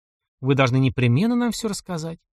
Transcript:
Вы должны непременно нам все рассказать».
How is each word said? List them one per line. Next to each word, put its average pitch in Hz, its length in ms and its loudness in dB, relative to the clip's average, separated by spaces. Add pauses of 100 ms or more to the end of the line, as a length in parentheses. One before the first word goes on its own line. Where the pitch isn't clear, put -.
(420)
Вы 131 140 2
должны 131 220 2
непременно 131 580 2
нам 240 160 -2
все - 180 -6
рассказать». 165 500 -10 (160)